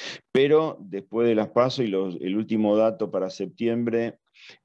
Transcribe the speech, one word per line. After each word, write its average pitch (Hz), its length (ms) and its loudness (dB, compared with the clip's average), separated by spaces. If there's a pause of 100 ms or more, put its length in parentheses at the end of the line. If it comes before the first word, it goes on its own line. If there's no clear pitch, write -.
(300)
pero 151 500 4
después 98 460 -2
de 117 80 4
las 107 140 2
paso 127 340 2
y 120 40 -2
los, 95 340 -2
el 92 160 -2
último 107 400 0
dato 110 340 0
para 92 200 -4
septiembre, 117 880 -4 (460)